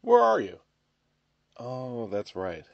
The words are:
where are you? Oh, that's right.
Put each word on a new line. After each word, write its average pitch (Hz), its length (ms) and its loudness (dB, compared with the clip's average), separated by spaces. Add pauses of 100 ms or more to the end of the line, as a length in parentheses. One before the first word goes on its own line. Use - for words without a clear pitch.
where 240 180 6
are 226 220 4
you? 95 180 -10 (960)
Oh, 123 500 -10
that's 101 280 -6
right. 87 380 -8